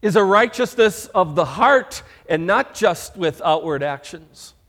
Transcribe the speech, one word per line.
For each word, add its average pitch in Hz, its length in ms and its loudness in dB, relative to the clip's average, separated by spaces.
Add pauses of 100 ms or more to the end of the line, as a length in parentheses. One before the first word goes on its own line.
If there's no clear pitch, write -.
is 208 160 0
a 214 80 6
righteousness 220 800 0
of 175 280 -2
the 165 100 2
heart 240 580 0 (260)
and 165 180 -2
not 220 280 -2
just - 420 -2
with 170 280 -4
outward 156 380 -2
actions. 147 720 -12 (140)